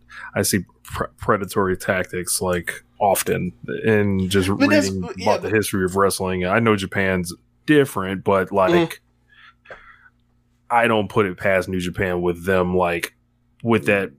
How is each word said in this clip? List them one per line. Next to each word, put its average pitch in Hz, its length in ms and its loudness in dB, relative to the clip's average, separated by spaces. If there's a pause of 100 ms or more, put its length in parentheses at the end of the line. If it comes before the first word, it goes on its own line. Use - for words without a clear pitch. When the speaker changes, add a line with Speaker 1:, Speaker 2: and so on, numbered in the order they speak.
(340)
Speaker 1:
I 104 80 0
see 101 240 -2 (160)
pre-, - 260 -8 (100)
predatory 98 600 -2
tactics, 90 640 -4
like, 90 420 -4 (180)
often, 92 520 0 (320)
and 101 440 2
just 95 200 2
Speaker 2:
But 254 200 2
that's, 294 180 4
Speaker 1:
reading 95 140 -4
Speaker 2:
but, - 160 -12
yeah, - 140 -10
Speaker 1:
about 95 100 0
the 98 80 -6
Speaker 2:
but 101 60 0
Speaker 1:
history 101 300 0
of 90 100 -4
wrestling. 92 500 0
I 95 140 2
know 113 160 4
Japan's 95 580 -2 (320)
different, 101 600 2
but, 95 260 2
like, 95 200 4
Speaker 2:
Mm-hmm. - 1040 -4 (920)
Speaker 1:
I 120 180 2
don't 107 220 2
put 110 160 0
it 90 120 -6
past 95 320 0
New 92 100 -2
Japan 90 420 -2
with 85 240 -2
them, 92 300 2
like, 87 380 -2 (500)
with 113 220 2
that, 98 340 0